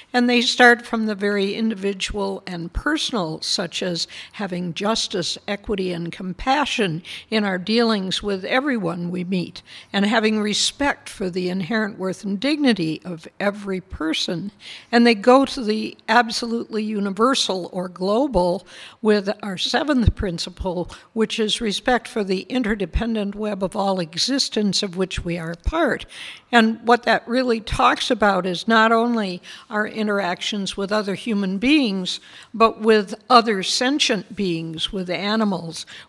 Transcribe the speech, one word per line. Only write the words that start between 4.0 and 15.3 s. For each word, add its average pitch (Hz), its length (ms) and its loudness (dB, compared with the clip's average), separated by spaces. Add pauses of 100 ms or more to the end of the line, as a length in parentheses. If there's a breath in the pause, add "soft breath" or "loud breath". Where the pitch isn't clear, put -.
having 180 400 -6
justice, 202 640 -2 (120)
equity, 202 420 -4
and 170 220 -6
compassion 190 880 -2 (260 loud breath)
in 220 140 0
our 190 140 -2
dealings 208 640 0
with 196 220 -2
everyone 190 640 0
we 180 140 -4
meet, 180 360 -4 (300 loud breath)
and 202 140 2
having 214 340 2
respect - 720 -2
for - 200 -6
the 180 200 -4
inherent 202 500 -2
worth 185 240 -4
and 196 160 -4
dignity 240 640 2
of 170 240 -12 (100)
every 196 440 -2
person. 202 680 -4 (440 loud breath)
And 240 120 6
they 233 100 6
go 247 280 6